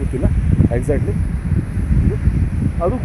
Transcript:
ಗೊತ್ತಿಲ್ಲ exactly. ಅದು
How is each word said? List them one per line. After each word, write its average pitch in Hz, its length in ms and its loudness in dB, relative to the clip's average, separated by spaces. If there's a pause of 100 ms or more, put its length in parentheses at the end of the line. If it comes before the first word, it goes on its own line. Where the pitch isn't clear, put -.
ಗೊತ್ತಿಲ್ಲ 135 260 0 (500)
exactly. 131 360 0 (1700)
ಅದು 254 200 0